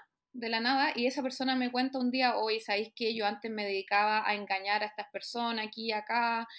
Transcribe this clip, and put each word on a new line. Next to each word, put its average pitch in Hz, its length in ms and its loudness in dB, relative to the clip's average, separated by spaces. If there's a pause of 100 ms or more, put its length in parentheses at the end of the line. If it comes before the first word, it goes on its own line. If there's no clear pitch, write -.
(340)
de 233 180 -6
la 226 100 2
nada 269 360 2
y 240 100 2
esa 269 160 0
persona 262 340 0
me 247 160 0
cuenta 262 260 0
un 247 120 2
día, 247 280 4
"Oye, 220 220 0
¿sabéis 214 360 -2
qué? 226 200 0
Yo 214 100 0
antes 214 240 -2
me 214 160 -4
dedicaba 208 640 2
a 208 60 2
engañar 202 480 0
a 214 40 0
estas 208 260 -10
personas 233 560 -4
aquí 226 200 -8
y 220 40 0
acá 233 560 -2 (100)